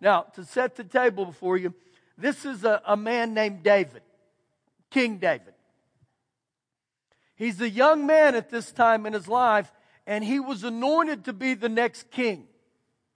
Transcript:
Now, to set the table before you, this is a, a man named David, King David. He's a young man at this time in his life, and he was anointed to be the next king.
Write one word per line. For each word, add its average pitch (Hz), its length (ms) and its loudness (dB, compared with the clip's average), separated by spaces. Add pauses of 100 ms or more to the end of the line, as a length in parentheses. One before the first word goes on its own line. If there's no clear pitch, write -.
Now, 185 220 4 (120)
to 185 80 -16
set 247 320 -4
the 240 80 -14
table 208 400 0
before 180 320 -4
you, 180 180 -4 (440)
this 247 260 -4
is 233 220 -8
a, 214 200 2
a 208 120 0
man 226 360 -4
named 208 300 -2
David, 190 380 2 (880)
King 240 260 0
David. 160 380 -4 (1800)
He's 214 240 -6
a 233 100 -2
young 285 360 4
man 302 300 6
at 226 160 -4
this 233 200 -8
time 226 340 2
in 214 80 -6
his 185 140 -8
life, 220 420 2 (360)
and 208 180 -4
he 254 160 -2
was 262 240 -8
anointed 262 600 -2
to 254 80 -8
be 262 220 -4
the 214 120 -4
next 226 440 -2
king. 208 360 -4 (680)